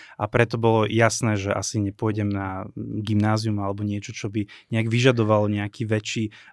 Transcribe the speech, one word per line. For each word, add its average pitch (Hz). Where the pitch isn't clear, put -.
a 104
preto 117
bolo 110
jasné, 110
že 98
asi 101
nepôjdem 104
na 98
gymnázium 107
alebo 101
niečo, 101
čo -
by 101
nejak 113
vyžadovalo 113
nejaký 104
väčší 107